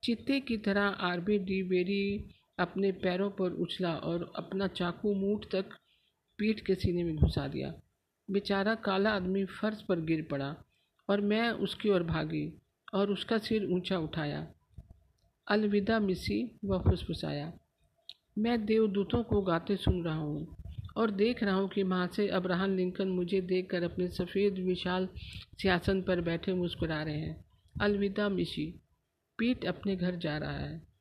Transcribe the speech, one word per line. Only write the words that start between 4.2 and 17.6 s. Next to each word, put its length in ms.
अपना 300
चाकू 480
मूठ 380
तक 120
पीठ 220
के 140
सीने 300
में 120
घुसा 320
दिया। 260
बेचारा 440
काला 360
आदमी 340
फर्श 380
पर 180
गिर 300
पड़ा 260
और 120
मैं 300
उसकी 380
ओर 140
भागी 580
और 160
उसका 280
सिर 260
ऊंचा 340
उठाया। 480
"अलविदा 520
मिसी," 640
वह 140
फुसफुसाया। 720